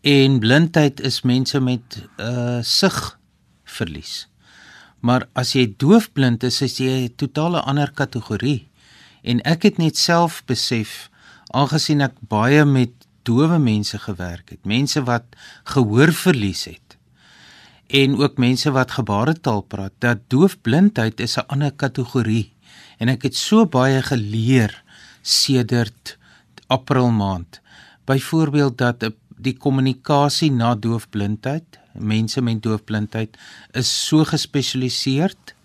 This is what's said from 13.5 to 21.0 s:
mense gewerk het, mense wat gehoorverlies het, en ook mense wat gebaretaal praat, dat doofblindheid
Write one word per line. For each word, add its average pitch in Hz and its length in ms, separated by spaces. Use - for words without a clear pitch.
mense 107 400
gewerk 90 520
het, - 140
mense 131 380
wat 120 220
gehoorverlies 127 1000
het, - 320
en 139 280
ook 135 220
mense 127 320
wat 131 200
gebaretaal 110 720
praat, 98 360
dat 120 200
doofblindheid 143 920